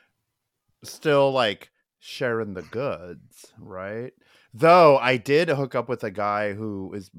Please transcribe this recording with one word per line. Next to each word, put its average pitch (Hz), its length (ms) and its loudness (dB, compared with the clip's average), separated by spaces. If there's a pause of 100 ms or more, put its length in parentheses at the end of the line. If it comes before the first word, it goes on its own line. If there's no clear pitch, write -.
(840)
still, 139 480 0
like, 117 400 -2 (260)
sharing 113 560 -6
the 90 80 -10
goods, 90 840 -10 (100)
right? 104 560 -12 (460)
Though 160 380 8
I 127 200 2
did 143 320 0
hook 139 260 -4
up 117 140 -4
with 120 140 -6
a 110 80 -6
guy 104 420 -4
who 98 400 -10
is 98 260 -14